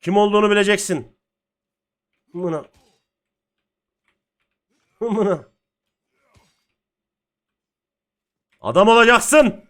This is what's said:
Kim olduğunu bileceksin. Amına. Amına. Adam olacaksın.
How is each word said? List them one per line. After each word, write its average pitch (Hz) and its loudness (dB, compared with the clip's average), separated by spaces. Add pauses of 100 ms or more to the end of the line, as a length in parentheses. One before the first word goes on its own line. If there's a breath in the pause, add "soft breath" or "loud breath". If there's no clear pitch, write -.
Kim 180 -4
olduğunu 208 0
bileceksin. 202 -4 (1160)
Amına. 170 -8 (2250)
Amına. 202 -4 (3000)
Adam 175 0
olacaksın. 233 2